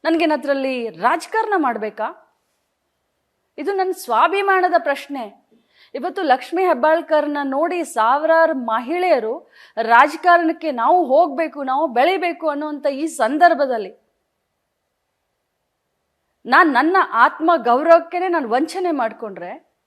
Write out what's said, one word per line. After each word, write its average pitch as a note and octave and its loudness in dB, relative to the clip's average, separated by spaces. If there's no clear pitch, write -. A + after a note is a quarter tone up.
ನನ್ಗೇನ್ E4 2
ಅದ್ರಲ್ಲಿ C4+ -2
ರಾಜಕಾರಣ E4 -2
ಮಾಡ್ಬೇಕಾ? A3 -6
ಇದು D#4 -4
ನನ್ನ F#4+ -2
ಸ್ವಾಭಿಮಾನದ F4+ 0
ಪ್ರಶ್ನೆ. C#4 -6
ಇವತ್ತು F4+ -6
ಲಕ್ಷ್ಮೀ D4+ 0
ಹೆಬ್ಬಾಳ್ಕರ್ನ D#4 0
ನೋಡಿ D4 -2
ಸಾವಿರಾರು D#4 2
ಮಹಿಳೆಯರು B3 -2
ರಾಜಕಾರಣಕ್ಕೆ D#4+ 2
ನಾವು C#4+ 2
ಹೋಗ್ಬೇಕು, D4 0
ನಾವು C4+ -2
ಬೆಳಿಬೇಕು E4 -2
ಅನ್ನುವಂಥ D4 -6
ಈ C#4 -2
ಸಂದರ್ಭದಲ್ಲಿ C4 0
ನಾನ್ D4 4
ನನ್ನ D4+ 2
ಆತ್ಮ D4 2
ಗೌರವಕ್ಕೇನೆ E4 2
ನಾನು D#4 -2
ವಂಚನೆ E4 -2
ಮಾಡ್ಕೊಂಡ್ರೆ G#3+ -8